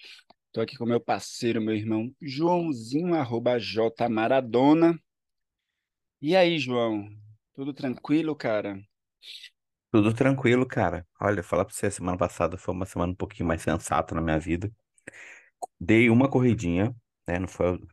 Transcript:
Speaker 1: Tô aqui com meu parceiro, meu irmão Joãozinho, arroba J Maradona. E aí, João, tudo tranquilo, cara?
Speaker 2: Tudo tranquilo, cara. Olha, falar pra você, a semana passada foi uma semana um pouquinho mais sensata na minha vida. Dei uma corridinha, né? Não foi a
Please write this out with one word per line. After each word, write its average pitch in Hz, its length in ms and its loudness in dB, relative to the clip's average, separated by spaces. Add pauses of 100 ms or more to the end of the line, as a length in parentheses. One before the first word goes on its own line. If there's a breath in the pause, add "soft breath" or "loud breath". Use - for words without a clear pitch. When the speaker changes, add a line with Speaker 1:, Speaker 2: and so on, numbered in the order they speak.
(520 loud breath)
Speaker 1:
Tô 110 80 -6
aqui 113 160 -6
com 120 100 -6
meu 117 140 2
parceiro, 117 640 -4
meu 110 120 -2
irmão 110 460 -4
Joãozinho, 156 920 -2
arroba 120 440 0
J 113 500 -2
Maradona. 131 920 2 (1200)
E 151 120 0
aí, 175 240 4
João, 117 480 -2 (460)
tudo 139 220 -8
tranquilo, 147 600 -2
cara? 101 460 -4 (1120 loud breath)
Speaker 2:
Tudo 110 240 4
tranquilo, 127 520 2
cara. 87 400 -2 (140)
Olha, 101 220 0
falar 87 220 0
pra - 100 -20
você, - 120 -4
a 98 40 0
semana 90 280 -6
passada 87 400 -2
foi - 160 -6
uma 92 120 -6
semana 90 260 -4
um - 20 -4
pouquinho - 340 -8
mais 85 140 -2
sensata 80 520 -2
na 82 60 -4
minha 80 180 0
vida. 85 320 -4 (1080 loud breath)
Dei 110 320 4
uma 127 200 6
corridinha, 110 640 0 (320)
né? 87 120 -2
Não 92 100 -6
foi 90 260 -2
a 85 40 -8 (140)